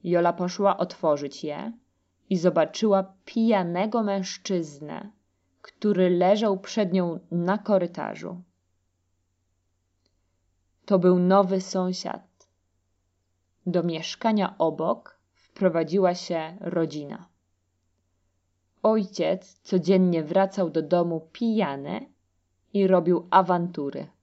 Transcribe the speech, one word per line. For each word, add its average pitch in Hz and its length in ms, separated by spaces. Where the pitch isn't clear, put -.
Jola 175 300
poszła 185 440
otworzyć 147 640
je 151 300
i 190 80
zobaczyła 185 760
pijanego 214 800
mężczyznę, 180 1080
który 185 480
leżał 190 500
przed 190 340
nią 175 260
na 175 260
korytarzu. 180 840
To 196 140
był 180 200
nowy 190 420
sąsiad. - 840
Do 175 180
mieszkania 175 760
obok 160 640
wprowadziła 175 840
się 165 440
rodzina. 160 680
Ojciec 190 760
codziennie 180 640
wracał 190 460
do 160 120
domu 165 500
pijany 185 840
i 202 140
robił 175 440
awantury. 170 760